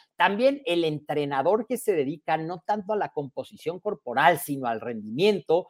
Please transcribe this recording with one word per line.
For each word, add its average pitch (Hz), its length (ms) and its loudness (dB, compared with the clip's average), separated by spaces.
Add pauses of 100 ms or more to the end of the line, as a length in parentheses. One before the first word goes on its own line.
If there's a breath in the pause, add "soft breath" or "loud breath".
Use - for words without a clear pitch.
(160 soft breath)
También 240 500 2
el 170 180 0
entrenador 151 840 0
que 247 100 -4
se - 160 0
dedica 160 440 -2
no 165 280 -6
tanto 208 280 -2
a 220 40 -2
la 165 120 -2
composición 143 680 -8
corporal, 160 600 2
sino 139 280 -6
al 113 140 -2
rendimiento, 139 880 0